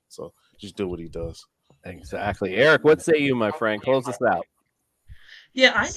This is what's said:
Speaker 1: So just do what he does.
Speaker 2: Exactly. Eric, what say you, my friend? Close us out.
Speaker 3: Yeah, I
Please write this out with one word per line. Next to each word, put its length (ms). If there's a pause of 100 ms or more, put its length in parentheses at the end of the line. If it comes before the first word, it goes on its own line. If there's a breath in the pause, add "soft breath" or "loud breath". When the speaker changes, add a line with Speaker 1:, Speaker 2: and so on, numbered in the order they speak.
Speaker 1:
So 240 (240)
just 180
do 120
what 120
he 80
does. 380 (400)
Speaker 2:
Exactly. 680
Eric, 280
what 180
say 180
you, 160
my 160
friend? 300
Close 260
us 140
out. 260 (1040 soft breath)
Speaker 3:
Yeah, 220
I 220